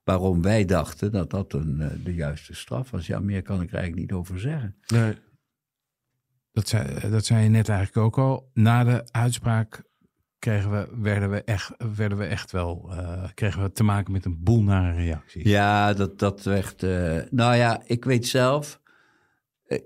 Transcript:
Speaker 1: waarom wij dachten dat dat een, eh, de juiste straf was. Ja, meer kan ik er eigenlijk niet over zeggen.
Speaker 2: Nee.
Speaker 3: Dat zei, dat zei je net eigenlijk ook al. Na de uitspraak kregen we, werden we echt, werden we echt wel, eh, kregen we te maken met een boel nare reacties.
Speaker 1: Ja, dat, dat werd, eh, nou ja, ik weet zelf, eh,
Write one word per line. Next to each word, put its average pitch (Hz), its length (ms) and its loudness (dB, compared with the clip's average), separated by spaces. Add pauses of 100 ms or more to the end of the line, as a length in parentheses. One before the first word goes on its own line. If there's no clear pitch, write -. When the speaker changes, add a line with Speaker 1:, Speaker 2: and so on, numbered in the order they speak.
Speaker 1:
waarom 92 380 2
wij 101 240 2
dachten 92 460 0
dat 90 180 -2
dat 95 240 -6
een, 76 280 -4
eh, 76 80 -4 (140)
de 87 100 -6
juiste 76 420 -6
straf - 360 -8
was. 87 160 -6
Ja, 107 120 -4
meer 98 220 -2
kan 92 200 -4
ik 85 100 -6
er - 60 -6
eigenlijk 87 340 -6
niet 92 80 -4
over 90 200 -8
zeggen. 123 360 -6 (120)
Speaker 2:
Nee. 113 260 2 (1400)
Speaker 3:
Dat 104 160 -2
zei, - 420 -4
dat 107 160 0
zei 113 180 4
je 110 60 6
net 110 200 4
eigenlijk 104 360 0
ook 110 120 0
al. 135 360 0
Na 117 300 4
de 120 280 2
uitspraak 117 720 -2 (560)
kregen 104 320 0
we, 104 180 -4 (120)
werden 101 280 0
we 101 140 -4
echt, - 280 -4 (240)
werden 104 220 -2
we 101 80 -4
echt 92 260 -6
wel, 87 400 -6
eh, 90 420 -8
kregen 98 300 -2
we 98 80 -2
te - 120 0
maken 101 280 2
met 95 140 -2
een 85 180 -4
boel 110 200 6
nare 92 380 4
reacties. 82 420 -4
Speaker 1:
Ja, 104 500 4
dat, 98 260 -2
dat 101 240 0
werd, 98 400 -2
eh, 90 460 0
nou 120 260 4
ja, 117 300 2
ik 120 200 -2
weet 123 220 0
zelf, 135 540 0 (840)
eh, 65 180 -2